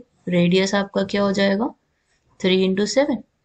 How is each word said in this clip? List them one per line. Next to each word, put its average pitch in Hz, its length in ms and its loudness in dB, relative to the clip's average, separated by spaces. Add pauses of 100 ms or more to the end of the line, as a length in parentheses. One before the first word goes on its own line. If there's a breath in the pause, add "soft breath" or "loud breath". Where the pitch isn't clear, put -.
(280)
Radius 180 460 2
आपका 196 300 -2
क्या 202 180 -2
हो 202 100 0
जाएगा, 196 400 0 (680)
three 190 280 2
into 190 240 0
seven 269 300 0 (220)